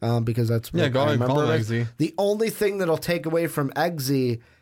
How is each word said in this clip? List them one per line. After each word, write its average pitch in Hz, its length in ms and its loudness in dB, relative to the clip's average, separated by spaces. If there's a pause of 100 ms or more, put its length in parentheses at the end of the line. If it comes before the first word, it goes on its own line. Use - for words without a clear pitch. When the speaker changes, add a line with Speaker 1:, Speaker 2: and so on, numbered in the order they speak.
Speaker 1:
um, 117 220 2
because 117 240 0
that's 117 260 -2
Speaker 2:
Yeah, 170 80 2
Speaker 1:
what 139 100 2
Speaker 2:
go 127 80 2
Speaker 1:
I - 40 2
Speaker 2:
ahead 147 160 2
and 123 60 2
call 131 140 2
Speaker 1:
remember 120 140 2
Speaker 2:
him 117 60 2 (160)
Speaker 1:
him 117 40 0
as. 120 80 -2
Speaker 2:
Eggsy. - 100 -20
Speaker 1:
The 160 200 -2
only 208 320 0
thing 202 280 -2
that'll 165 200 0
take 165 260 -2
away 165 220 0
from 143 240 -2
Eggsy 135 720 0 (220)